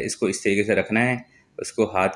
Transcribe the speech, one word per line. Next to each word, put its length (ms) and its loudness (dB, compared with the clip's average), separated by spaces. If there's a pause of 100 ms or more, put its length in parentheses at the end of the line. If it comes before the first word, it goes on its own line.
इसको 240 -2
इस 140 -4
तरीके 200 2
से 120 0
रखना 260 0
है, 220 0 (340)
उसको 300 -2
हाथ 280 2